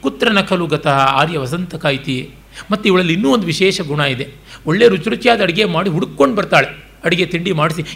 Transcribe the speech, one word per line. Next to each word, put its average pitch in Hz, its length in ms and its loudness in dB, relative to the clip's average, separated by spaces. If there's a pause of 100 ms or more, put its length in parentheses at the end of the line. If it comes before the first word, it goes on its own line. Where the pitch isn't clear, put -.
ಕುತ್ರ - 300 -2
ನ 202 100 2
ಖಲು 180 260 -2
ಗತಃ 151 220 -2
ಆರ್ಯ 139 500 2
ವಸಂತಕ 160 460 -6
ಇತಿ." 135 460 -2 (420)
ಮತ್ತು 208 160 -2
ಇವಳಲ್ಲಿ 180 240 4
ಇನ್ನೂ 226 200 2
ಒಂದು 220 140 0
ವಿಶೇಷ 185 340 0
ಗುಣ 147 200 -4
ಇದೆ, 135 280 -2 (380)
ಒಳ್ಳೆ 202 220 4
ರುಚಿ 190 220 0
ರುಚಿಯಾದ 233 300 0
ಅಡುಗೆ 185 240 0
ಮಾಡಿ 180 260 0
ಹುಡುಕೊಂಡು 233 460 0
ಬರ್ತಾಳೆ. 175 540 0 (140)
ಅಡುಗೆ 175 220 0
ತಿಂಡಿ 175 260 -4
ಮಾಡಿಸಿ, 160 300 0 (140)